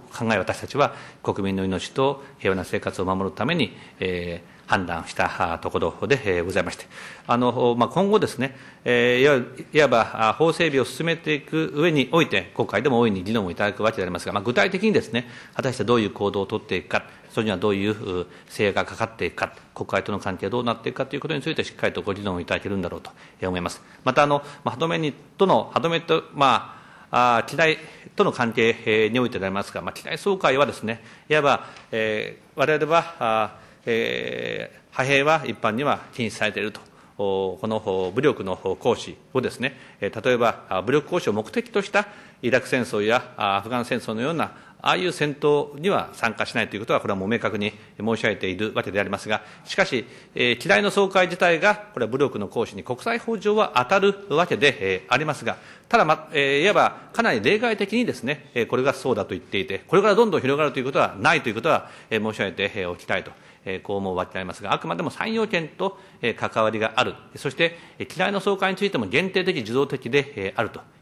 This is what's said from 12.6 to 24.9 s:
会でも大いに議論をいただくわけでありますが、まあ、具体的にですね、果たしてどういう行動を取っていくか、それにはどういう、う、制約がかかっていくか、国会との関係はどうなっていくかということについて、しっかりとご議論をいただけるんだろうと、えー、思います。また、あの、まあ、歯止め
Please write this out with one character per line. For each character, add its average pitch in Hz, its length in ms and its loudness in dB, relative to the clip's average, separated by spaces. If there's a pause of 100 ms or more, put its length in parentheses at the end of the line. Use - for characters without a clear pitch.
会 101 140 0
で 143 80 2
も 120 80 4
大 120 80 6
い 110 40 2
に 95 140 -2
議 107 80 -2
論 107 140 0
を 87 40 -4
い 82 40 -8
た 104 100 0
だ 101 80 2
く 104 100 -4
わ 110 100 4
け - 40 -12
で 98 60 -2
あ - 20 0
り 90 60 -2
ま 85 100 -4
す - 60 -12
が、 92 80 -4
ま 101 60 0
あ、 - 20 -4
具 120 100 0
体 190 180 2
的 185 120 -4
に 214 100 4
で 117 80 4
す - 100 -4
ね、 120 160 -4 (280)
果 - 80 -4
た 127 100 -2
し - 60 -8
て 131 60 -4
ど 117 100 4
う 117 80 6
い 101 40 2
う 98 40 -4
行 101 200 -2
動 98 120 -2
を 95 40 -2
取 104 160 -4
っ - 40 -20
て 95 100 -2
い 80 60 -4
く - 60 -18
か、 - 160 0 (260)
そ 123 100 -2
れ 110 60 0
に 110 40 0
は 92 60 0
ど 104 140 0
う 98 40 2
い 98 120 0
う、 104 340 -4
う、 85 60 -8 (240)
制 - 140 -2
約 98 120 2
が 92 80 2
か 90 120 -10
か 113 100 -2
っ - 100 -18
て 98 80 -4
い 85 60 -2
く - 60 -12
か、 - 180 -4 (200)
国 - 140 -10
会 98 160 0
と 104 80 -6
の 98 60 -4
関 92 180 -6
係 98 100 -6
は 95 40 -4
ど 120 100 -2
う 120 40 -4
な 117 100 -2
っ - 80 -10
て 135 80 -4
い - 20 -6
く - 40 -16
か 135 100 -4
と 143 100 -8
い - 20 -8
う - 20 -8
こ 143 80 -8
と 156 60 -4
に 143 60 -4
つ 160 80 -6
い 156 60 -4
て、 110 100 -2
し - 80 -10
っ - 40 -20
か 113 100 0
り 95 80 -2
と 90 80 -4
ご 98 100 -4
議 98 100 -8
論 98 120 -4
を 90 80 -4
い - 20 -10
た 95 100 -2
だ 87 60 -2
け - 80 -8
る 98 80 -2
ん 95 60 -2
だ 87 80 -6
ろ 82 80 -10
う - 20 -14
と、 - 100 -18 (300)
え 92 60 -4
ー、 - 20 -2
思 90 80 -2
い 90 60 -4
ま 87 80 -4
す。 - 100 -12 (240)
ま 127 80 4
た、 147 120 6
あ - 20 6
の、 143 160 0 (220)
ま 117 80 -2
あ、 117 40 -12
歯 151 80 -2
止 165 40 0
め 170 100 0